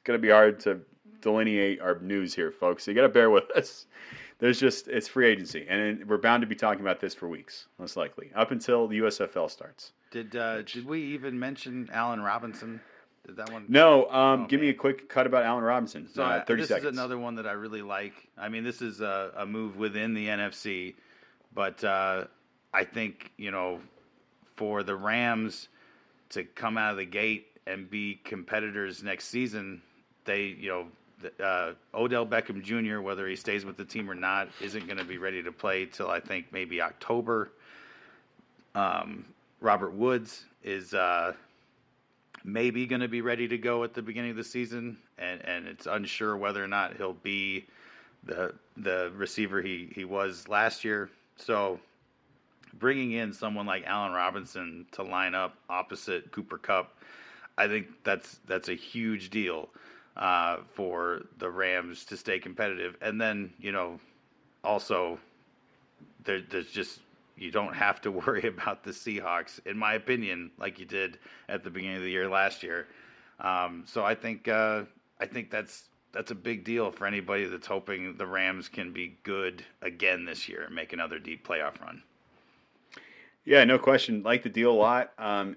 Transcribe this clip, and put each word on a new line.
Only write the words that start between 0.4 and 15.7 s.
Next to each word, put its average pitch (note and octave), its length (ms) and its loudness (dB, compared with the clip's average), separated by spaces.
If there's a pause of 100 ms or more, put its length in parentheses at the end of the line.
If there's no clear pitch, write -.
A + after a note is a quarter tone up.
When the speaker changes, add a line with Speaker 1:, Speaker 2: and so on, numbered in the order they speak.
Speaker 1:
to F#2 200 2 (400)
delineate G#2+ 580 2
our F2+ 200 0
news F#2+ 340 -2
here, D#2+ 180 0
folks. F2 320 2
So G2+ 80 -4
you G#2 40 -2
gotta B2+ 120 10
bear A#2 220 10
with G2+ 220 8
<laughs> - 40 -2
us. - 300 0 (540)
There's A#2+ 200 6
just, - 300 4
it's A#2+ 180 -2
free B2 220 6
agency, E2+ 400 0
and G#2+ 400 0
we're G#2 80 6
bound A#2 240 6
to A2+ 60 0
be G#2+ 80 -6
talking G#2 260 2
about F#2+ 180 0
this F#2+ 140 -4
for F2 160 -8
weeks, - 380 -12 (100)
most F2 180 -12
likely, - 400 -6
up A#2 160 4
until A#2 360 4
the G#2+ 100 -2
U A2 100 4
S G#2 140 0
F F#2 160 -2
L D#2+ 100 2
starts. - 460 -16 (180)
Speaker 2:
Did, A2+ 240 -10
uh, A2+ 220 -2
Speaker 1:
Which G#2+ 160 -8
Speaker 2:
did B2 140 -8
we D#3+ 160 -4
even C3+ 360 -6
mention B2+ 540 -6
Allen A#2 260 0
Robinson? A2+ 600 -4 (440)
Did F#2+ 120 -16
that A2 160 -10
one? G#2+ 160 -10
Speaker 1:
No, C#3+ 420 12
um, C3 320 8
Speaker 2:
Oh, - 40 -6
Speaker 1:
give C#3 120 4
me D3 80 4
a C3+ 40 6
Speaker 2:
man. C3 80 -4
Speaker 1:
quick C3+ 280 0
cut B2+ 200 4
about B2 180 6
Allen A#2 180 2
Robinson. A#2 460 0